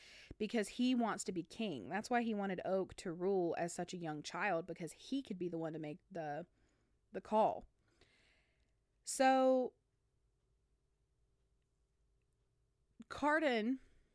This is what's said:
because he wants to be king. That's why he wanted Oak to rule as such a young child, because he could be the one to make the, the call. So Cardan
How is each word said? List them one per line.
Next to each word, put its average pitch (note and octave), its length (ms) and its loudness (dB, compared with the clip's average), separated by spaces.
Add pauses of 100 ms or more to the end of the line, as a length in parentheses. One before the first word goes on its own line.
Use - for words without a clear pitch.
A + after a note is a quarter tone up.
(380)
because G#3+ 300 0
he B3+ 260 2
wants A3 300 0
to G#3+ 80 -4
be E3+ 100 -4
king. D3 460 -6
That's F#3+ 200 -4
why A#3+ 140 4
he A3+ 100 0
wanted G3 320 -2
Oak F#3 340 0
to F3 140 -6
rule F3+ 460 2
as E3+ 140 -2
such F3 200 -6
a F#3 60 -8
young D#3 240 -6
child, F3 420 -2
because E3 280 -8
he - 300 -6
could F#3 180 -8
be F3+ 80 -2
the E3 100 -4
one D#3+ 140 -4
to E3 80 -8
make D3+ 180 -8 (140)
the, D#3 340 -6 (680)
the F#3 80 -8
call. - 440 2 (1400)
So C4 680 4 (3250)
Cardan C4+ 680 2 (360)